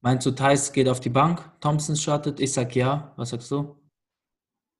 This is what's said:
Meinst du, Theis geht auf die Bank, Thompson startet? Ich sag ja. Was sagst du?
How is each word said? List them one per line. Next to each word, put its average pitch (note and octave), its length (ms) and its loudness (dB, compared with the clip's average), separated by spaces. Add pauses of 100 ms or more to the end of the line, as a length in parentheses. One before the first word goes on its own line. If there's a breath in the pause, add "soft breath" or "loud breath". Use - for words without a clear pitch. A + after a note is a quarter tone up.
Meinst B2+ 260 0
du, C3+ 40 2
Theis C#3 400 2
geht C3 160 2
auf B2+ 120 0
die - 100 -4
Bank, D3+ 400 2 (120)
Thompson D3+ 340 0
startet? D3 440 -2
Ich C3+ 140 0
sag B2 220 -2
ja. C3+ 400 0
Was A#2+ 160 -8
sagst - 180 -10
du? C#3+ 260 -4 (1040)